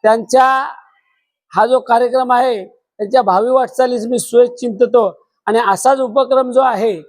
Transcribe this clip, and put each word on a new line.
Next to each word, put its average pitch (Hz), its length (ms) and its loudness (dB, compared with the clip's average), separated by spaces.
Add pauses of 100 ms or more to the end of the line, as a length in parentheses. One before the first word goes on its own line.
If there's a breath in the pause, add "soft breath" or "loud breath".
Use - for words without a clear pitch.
त्यांच्या 254 680 0 (800)
हा 202 100 2
जो 254 140 0
कार्यक्रम 247 520 0
आहे, 240 360 0
त्यांच्या 214 540 -4
भावी 196 280 0
वाटचालीस 254 560 0
मी 240 140 -4
शुभेच्छा 247 360 2
चिंततो 226 640 0 (260)
आणि 220 220 0
असाच 262 320 2
उपक्रम 262 520 0
जो 254 100 2
आहे 220 480 -2